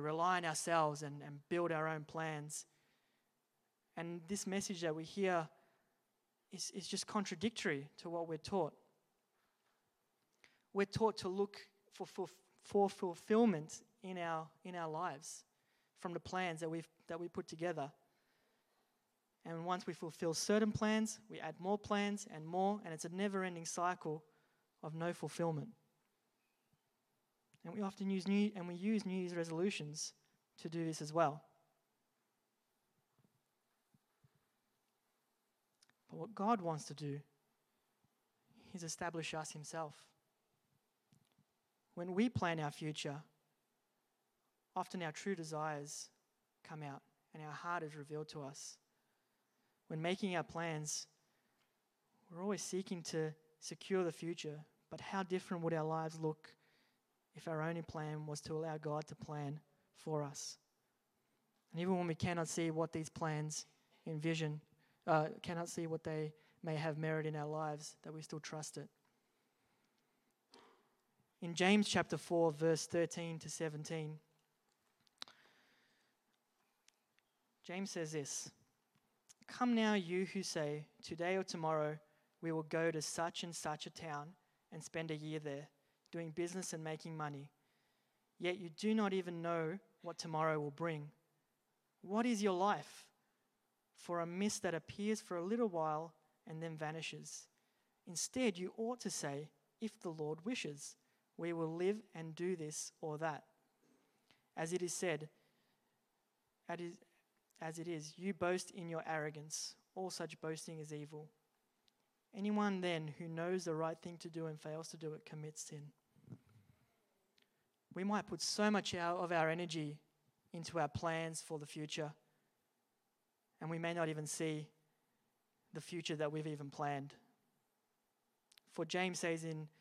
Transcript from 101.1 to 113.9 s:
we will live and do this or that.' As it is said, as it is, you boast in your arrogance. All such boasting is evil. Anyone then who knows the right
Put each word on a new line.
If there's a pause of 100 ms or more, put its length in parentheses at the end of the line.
we
will
live (100)
and
do
this
or
that.' (1080)
As
it
is
said, (1400)
as
it
is,
you
boast
in
your
arrogance. (180)
All
such
boasting
is
evil. (1040)
Anyone
then
who
knows
the
right